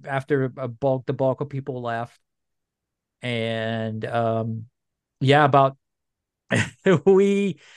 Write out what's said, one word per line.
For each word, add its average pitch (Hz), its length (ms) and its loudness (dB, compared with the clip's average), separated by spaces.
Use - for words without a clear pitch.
after 135 400 -2
a 131 120 -6
bulk, 131 360 -2
the 143 80 -6
bulk 131 280 -2
of 139 80 -8
people 135 320 -8
left. 117 360 -8
And, 113 840 -6
um, 113 600 -2
yeah, 143 240 6
about, 139 320 2
<laughs> 147 540 0
we, 196 540 4